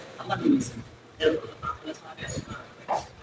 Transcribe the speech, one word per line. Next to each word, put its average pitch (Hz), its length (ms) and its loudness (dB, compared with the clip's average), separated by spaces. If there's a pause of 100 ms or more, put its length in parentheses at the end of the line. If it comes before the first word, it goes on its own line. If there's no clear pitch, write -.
(200)
আল্লাহ - 180 0
কি - 120 6
নিয়েছেন? - 320 4 (380)
এরকম। 156 280 6 (1800)